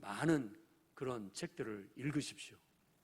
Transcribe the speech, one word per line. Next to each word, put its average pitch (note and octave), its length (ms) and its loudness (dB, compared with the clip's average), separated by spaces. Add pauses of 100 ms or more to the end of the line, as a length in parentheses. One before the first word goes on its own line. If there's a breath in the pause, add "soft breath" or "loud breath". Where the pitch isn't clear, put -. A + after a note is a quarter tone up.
많은 A#2 560 4 (380)
그런 A#2 380 -4
책들을 G#2+ 640 -6
읽으십시오. C#3 600 -2 (480)